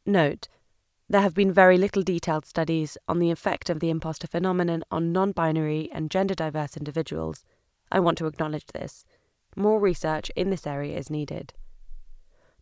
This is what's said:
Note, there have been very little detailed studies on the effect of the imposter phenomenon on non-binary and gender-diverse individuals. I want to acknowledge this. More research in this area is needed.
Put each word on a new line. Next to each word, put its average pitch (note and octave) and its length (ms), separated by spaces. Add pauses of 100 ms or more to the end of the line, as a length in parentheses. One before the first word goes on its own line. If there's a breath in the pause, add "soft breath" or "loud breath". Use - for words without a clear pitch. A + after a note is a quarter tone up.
Note, E3+ 440 (580)
there G3 140
have G3 120
been G3 200
very F#3 240
little F#3+ 260
detailed E3 420
studies D#3+ 520 (100)
on F3 120
the E3+ 120
effect - 380
of D#3 100
the E3 100
imposter D#3+ 380
phenomenon F3 640
on E3 220
non-binary D#3+ 800
and D#3 180
gender-diverse D#3+ 640
individuals. D3+ 680 (440)
I F#3+ 120
want E3+ 160
to D#3+ 100
acknowledge D#3 460
this. - 320 (500)
More G#3+ 240
research F3 560
in F3+ 140
this F3+ 180
area D3 300
is - 120
needed. D3+ 440 (1080)